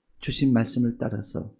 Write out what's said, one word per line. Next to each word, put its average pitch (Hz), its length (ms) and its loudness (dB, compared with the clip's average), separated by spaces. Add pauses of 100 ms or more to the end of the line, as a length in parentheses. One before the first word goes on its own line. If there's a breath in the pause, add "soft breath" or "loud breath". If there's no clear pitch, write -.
(200)
주신 135 340 2
말씀을 117 440 2
따라서 110 640 -6